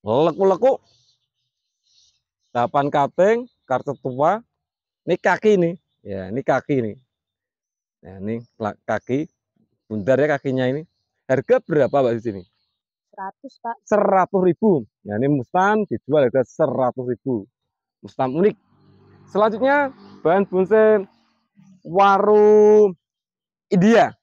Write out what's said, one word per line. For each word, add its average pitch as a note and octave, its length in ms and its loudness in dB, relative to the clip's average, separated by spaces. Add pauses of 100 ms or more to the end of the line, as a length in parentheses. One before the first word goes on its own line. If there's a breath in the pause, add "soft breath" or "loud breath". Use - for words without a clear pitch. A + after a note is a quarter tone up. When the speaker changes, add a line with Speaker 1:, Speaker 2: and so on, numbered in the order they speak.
Speaker 1:
Leku-leku. E3+ 760 0 (1700)
Delapan C#3 340 -2
kating, F3 500 0 (300)
kartu B2+ 320 -6
tua. D3+ 400 -2 (640)
Ini E3+ 140 -2
kaki G#3 400 0
ini. E3+ 120 0 (300)
Ya, F#2+ 280 -10
ini B2 120 -6
kaki C3+ 400 -2
ini. G#2+ 120 -6 (1120)
Nah, F#2+ 160 -20
ini A#2 200 -8 (160)
la-, G#2+ 280 -8
kaki. B2 440 -6 (560)
Bundar A2 320 -2
ya D3 200 0
kakinya C3 320 -4
ini. D3+ 160 -6 (440)
Harga F3 320 0
berapa, C#3 320 -2
Mbak B2+ 280 0
Suci A#2 160 -8
ini? F2+ 60 -16 (680)
Speaker 2:
Seratus, G3 480 -16
Pak. A#3 140 -10 (100)
Speaker 1:
Seratus G3 600 0
ribu. E3+ 400 0 (200)
Nah, G#2 120 -6
ini C3 120 -2
mustam F#3 560 -2
dijual C3 440 -2
harga C3 160 0
seratus B2+ 600 -4
ribu. A#2+ 400 -6 (560)
Mustam C3 360 -6
unik. F#3 200 0 (720)
Selanjutnya B3 600 0 (320)
bahan F#3 240 0
bonsai G#3 600 2 (760)
waru G#3 1120 4 (800)
India. F#3 500 4